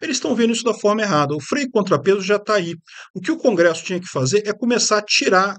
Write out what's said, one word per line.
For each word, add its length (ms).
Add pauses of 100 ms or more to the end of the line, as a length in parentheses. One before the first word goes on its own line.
eles 200
tão 160
vendo 160
isso 100
da 100
forma 300
errada. 320
O 60
freio 260
e 40
contrapeso 500
já 180
tá 160
aí. 220 (360)
O 80
que 120
o 40
Congresso 460
tinha 160
que 80
fazer 400
é 60
começar 460
a 60
tirar 540